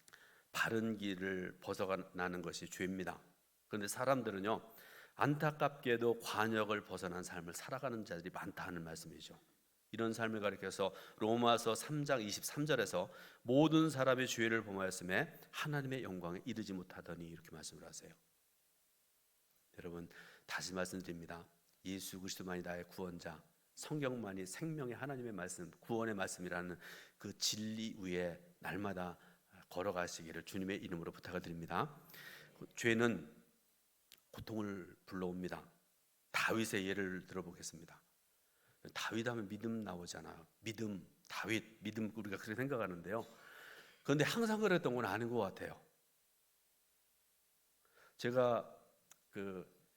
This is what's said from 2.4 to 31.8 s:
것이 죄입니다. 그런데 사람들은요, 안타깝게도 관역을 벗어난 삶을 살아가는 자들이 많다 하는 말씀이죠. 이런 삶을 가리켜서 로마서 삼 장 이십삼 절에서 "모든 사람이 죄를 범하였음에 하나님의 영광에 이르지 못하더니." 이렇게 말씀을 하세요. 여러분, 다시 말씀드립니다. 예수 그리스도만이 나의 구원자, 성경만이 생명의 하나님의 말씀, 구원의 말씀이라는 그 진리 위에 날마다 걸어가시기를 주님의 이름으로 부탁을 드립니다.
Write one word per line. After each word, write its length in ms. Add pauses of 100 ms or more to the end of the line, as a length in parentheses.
것이 260
죄입니다. 540 (480)
그런데 180
사람들은요, 760 (540)
안타깝게도 1040
관역을 640
벗어난 420
삶을 300
살아가는 520
자들이 260
많다 360
하는 160
말씀이죠. 560 (520)
이런 220
삶을 260
가리켜서 540 (240)
로마서 580
삼 300
장 160
이십삼 440
절에서 460 (320)
"모든 460
사람이 380
죄를 360
범하였음에 760 (120)
하나님의 520
영광에 420
이르지 280
못하더니." 540
이렇게 240
말씀을 340
하세요. 260 (1700)
여러분, 280 (380)
다시 280
말씀드립니다. 720 (400)
예수 340
그리스도만이 420
나의 260
구원자, 540 (340)
성경만이 720
생명의 500
하나님의 380
말씀, 360 (120)
구원의 340
말씀이라는 640 (400)
그 200
진리 640
위에 400 (200)
날마다 580 (520)
걸어가시기를 760
주님의 340
이름으로 340
부탁을 300
드립니다. 580 (760)